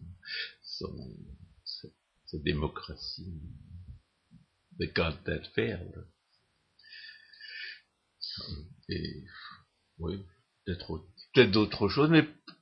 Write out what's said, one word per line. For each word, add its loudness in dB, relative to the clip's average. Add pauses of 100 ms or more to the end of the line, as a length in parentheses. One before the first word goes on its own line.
(640)
son, -8 (720)
sa, -12 (380)
sa -6
démocratie -2 (1500)
de 0
Kanterfeld. -2 (3000)
Et, -4 (720)
oui, -4 (460)
peut-être -6
autre, -8 (260)
peut-être 10
d'autres 4
choses, 6
mais 10 (360)